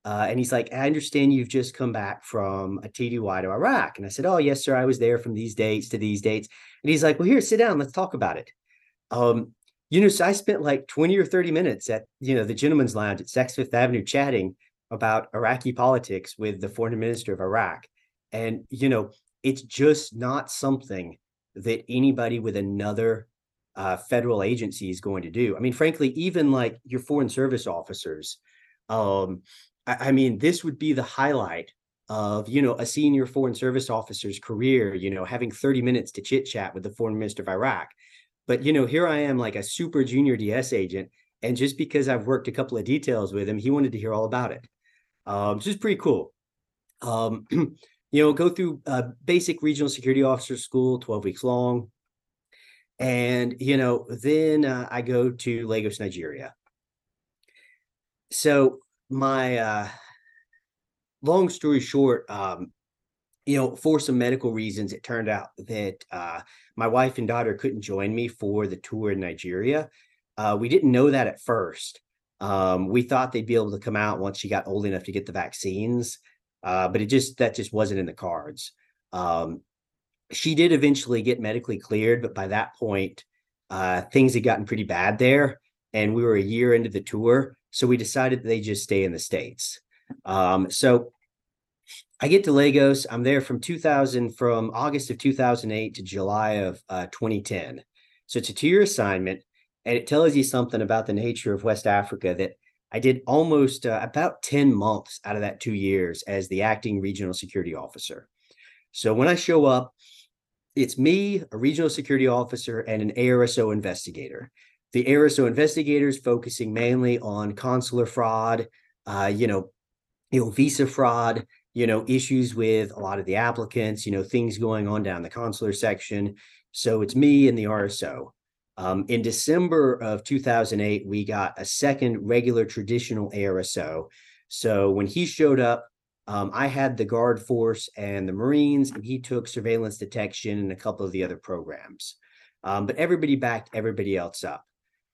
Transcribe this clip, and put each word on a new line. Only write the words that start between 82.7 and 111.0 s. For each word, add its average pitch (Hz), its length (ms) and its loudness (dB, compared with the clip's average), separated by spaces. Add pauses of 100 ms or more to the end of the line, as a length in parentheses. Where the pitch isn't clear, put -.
point, 98 480 -4 (460)
uh, 92 320 -2
things 131 320 4
had 117 100 0
gotten 110 220 2
pretty 110 200 -4
bad 95 340 0
there, 139 400 4 (320)
and 107 240 0
we 120 80 0
were 113 140 4
a 98 40 2
year 117 320 4
into 117 160 4
the 98 140 -4
tour, 123 520 2 (140)
so - 160 -2
we 123 120 4
decided 127 420 0
that 120 80 -12
they 113 140 0
just 101 220 -4
stay 98 200 2
in 92 80 0
the 82 80 -6
States. - 600 -8 (460)
Um, 95 460 2
so 120 400 4 (1080)
I 151 100 2
get 196 160 6
to 160 60 4
Lagos. 139 600 6
I'm 120 120 -4
there 135 180 4
from 123 180 -4
two 170 180 -6
thousand, 135 600 0
from 113 360 0
August 139 360 -4
of - 80 -6
two 139 160 2
thousand 123 380 0
eight 110 240 -6
to - 60 -14
July 98 500 -2
of, 98 360 -2
uh, 92 240 -8
twenty 110 300 -4
ten. 78 420 -8 (440)
So - 120 -6
it's - 100 -6
a 117 40 -10
two-year 175 280 4
assignment, 95 640 0 (400)
and 120 140 0
it - 100 -6
tells 151 280 4
you 139 80 4
something 120 380 0
about 110 240 0
the 104 80 -2
nature 113 400 -2
of 98 120 -4
West 107 200 0
Africa 101 500 0
that 92 180 -4 (400)
I 110 60 -2
did 127 280 2
almost, 143 580 4
uh, 113 160 0
about 147 400 -4
ten 139 320 4
months 104 520 -2
out 104 100 -6
of 104 60 -4
that 101 180 -6
two 113 140 -4
years 95 500 0
as 98 240 -4
the 95 140 -2
acting 107 400 0
regional 98 320 -4
security 90 420 -6
officer. - 540 -14 (640)
So 110 200 0
when 123 140 4
I 175 80 4
show 165 300 4
up, 127 280 2 (800)
it's - 220 -2
me, 185 540 2